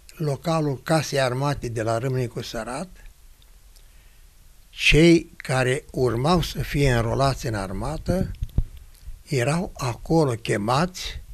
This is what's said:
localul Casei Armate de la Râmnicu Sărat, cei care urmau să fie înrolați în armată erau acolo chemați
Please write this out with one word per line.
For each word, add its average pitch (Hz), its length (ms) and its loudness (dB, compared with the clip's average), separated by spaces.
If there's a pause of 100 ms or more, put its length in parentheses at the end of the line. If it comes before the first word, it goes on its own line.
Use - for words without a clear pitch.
(160)
localul 151 680 -2
Casei 147 380 0
Armate 131 480 0
de 117 140 -4
la 113 160 0
Râmnicu 127 440 -2
Sărat, 117 460 -8 (1800)
cei 165 680 6
care 131 560 -2
urmau 131 500 2
să - 200 -4
fie 143 300 2
înrolați 120 560 0
în 113 60 -2
armată 127 800 -2 (920)
erau 143 500 0
acolo 139 580 0
chemați 113 920 -2 (120)